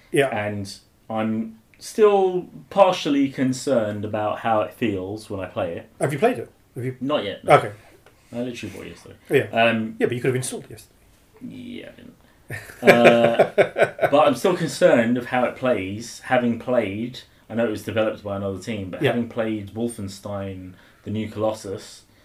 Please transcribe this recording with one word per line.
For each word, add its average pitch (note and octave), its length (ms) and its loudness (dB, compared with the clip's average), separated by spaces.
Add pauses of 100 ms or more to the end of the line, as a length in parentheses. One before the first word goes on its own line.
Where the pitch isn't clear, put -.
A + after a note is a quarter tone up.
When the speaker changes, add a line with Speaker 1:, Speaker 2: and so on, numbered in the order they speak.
(120)
Speaker 1:
Yeah. C#3 160 2
Speaker 2:
and G#2 460 -6 (340)
I'm A2 500 -4 (200)
still F#3+ 680 2 (220)
partially E3 600 4
concerned A#2+ 760 -2
about G#2+ 360 -4
how A2+ 220 2
it - 120 -6
feels G#2 560 -4
when G2 100 -6
I F2+ 60 -6
play F2+ 300 -4
it. - 120 -14 (120)
Speaker 1:
Have D3 120 -2
you C#3+ 60 -6
played A3 200 2
it? - 120 -12 (240)
Have B2 100 -8
you? B2+ 160 -6
Speaker 2:
Not C3+ 240 -2
yet, F#2+ 200 -8
no. D#3 120 8
Speaker 1:
Okay. A2+ 160 2 (600)
Speaker 2:
I A#2+ 80 -8
literally A2+ 340 -8
bought E2+ 120 -14
it E2+ 40 -14
yesterday. - 260 -20 (140)
Speaker 1:
Yeah. A2+ 320 2
Speaker 2:
Um, A2+ 360 0
Speaker 1:
Yeah, - 80 2
but A#2+ 100 -2
you B2+ 40 -6
could C#3+ 80 -2
have B2 80 0
installed C3 280 -6
it - 60 -20
yesterday. - 240 -20 (520)
Speaker 2:
Yeah, - 420 -14
I - 80 -20
didn't. - 200 -20 (680)
Uh, A#2 720 6
Speaker 1:
<laughs> - 560 2
Speaker 2:
but D3+ 160 6
I'm C#3+ 80 4
still F3+ 220 0
concerned C#3 640 4
of A#2+ 80 -6
how B2+ 180 2
it - 120 -4
plays, G#2+ 640 -4
having A#2+ 380 0
played, A#2 600 -4 (280)
I A2 60 -10
know A#2 120 0
it A2 40 -2
was G2 140 -6
developed A2 400 -2
by G2+ 120 -6
another G2 220 -4
team, G2 320 -8
but E2+ 120 -10
Speaker 1:
Yeah. B2+ 100 2
Speaker 2:
having A#2 160 -2
played G#2+ 420 -4
Wolfenstein, G2 1040 -8 (320)
the G2+ 60 -12
New G#2 200 -4
Colossus, G#2+ 720 -6 (220)